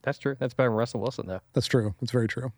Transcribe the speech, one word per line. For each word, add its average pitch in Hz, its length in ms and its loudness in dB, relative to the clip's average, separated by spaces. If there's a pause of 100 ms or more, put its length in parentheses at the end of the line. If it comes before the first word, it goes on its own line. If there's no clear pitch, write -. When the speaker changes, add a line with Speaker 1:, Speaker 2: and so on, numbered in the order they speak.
Speaker 1:
That's 139 160 -2
true. 139 200 -2
That's 131 160 -4
better 127 140 4
than 110 80 2
Russell 113 240 0
Wilson, 120 260 -4
though. 92 140 -6 (120)
Speaker 2:
That's - 140 2
true. 104 340 2
That's 120 120 -6
very 117 160 2
true. 123 300 -6